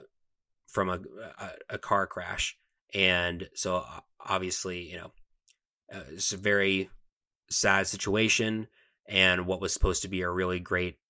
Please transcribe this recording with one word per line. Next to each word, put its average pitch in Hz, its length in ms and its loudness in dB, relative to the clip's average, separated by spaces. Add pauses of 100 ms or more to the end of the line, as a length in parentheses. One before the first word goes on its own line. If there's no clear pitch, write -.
(680)
from 95 220 0
a, 90 100 -2 (400)
a, 101 120 -10 (200)
a 104 60 -6
car 98 300 0
crash. - 500 -6 (360)
And 90 600 2
so, 90 240 -2
uh, - 220 -8 (200)
obviously, 92 640 -4
you 85 140 -14
know, 87 140 -14 (840)
uh, 98 180 -12
it's 90 220 -2
a 101 40 -6
very 98 520 2 (600)
sad 98 380 4
situation, 110 800 0 (400)
and 92 380 4
what 90 160 -2
was 92 120 -2
supposed - 280 2
to 95 80 -6
be 92 120 -4
a 90 80 -2
really 90 300 0
great 90 380 -4 (120)